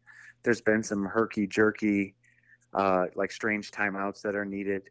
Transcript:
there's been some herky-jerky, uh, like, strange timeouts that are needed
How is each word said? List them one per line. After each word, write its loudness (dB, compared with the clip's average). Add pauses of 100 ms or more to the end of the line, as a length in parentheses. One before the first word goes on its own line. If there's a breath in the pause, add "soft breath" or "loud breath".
(440 loud breath)
there's 2
been 2
some -4
herky-jerky, 2 (600 soft breath)
uh, 2 (100)
like, -2
strange -2
timeouts -4
that -4
are -2
needed -4